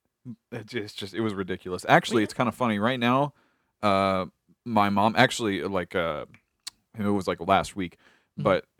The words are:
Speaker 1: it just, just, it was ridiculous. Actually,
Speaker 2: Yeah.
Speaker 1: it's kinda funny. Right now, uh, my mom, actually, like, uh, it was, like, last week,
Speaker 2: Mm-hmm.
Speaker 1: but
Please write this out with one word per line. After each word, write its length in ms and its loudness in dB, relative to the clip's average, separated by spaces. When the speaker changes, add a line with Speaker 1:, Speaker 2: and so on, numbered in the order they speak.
Speaker 1:
it 140 -12
just, 320 -10
just, 160 -10
it 80 -4
was 120 0
ridiculous. 540 -6
Actually, 360 4
Speaker 2:
Yeah. 20 2
Speaker 1:
it's 80 -8
kinda 180 0
funny. 280 -2
Right 200 0
now, 340 0
uh, 440 2
my 240 2
mom, 260 2
actually, 480 2
like, 320 -4
uh, 300 -2
it 40 -4
was, 240 0
like, 120 -2
last 380 0
week, 180 -6
Speaker 2:
Mm-hmm. 60 -8
Speaker 1:
but 220 2